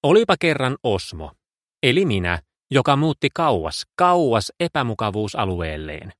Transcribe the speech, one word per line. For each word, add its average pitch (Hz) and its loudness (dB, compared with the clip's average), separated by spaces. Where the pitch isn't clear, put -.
Olipa 160 4
kerran 135 0
Osmo, 85 -4
eli 143 2
minä, 90 -2
joka 135 4
muutti 147 0
kauas, 82 -2
kauas 170 2
epämukavuusalueelleen. 98 -4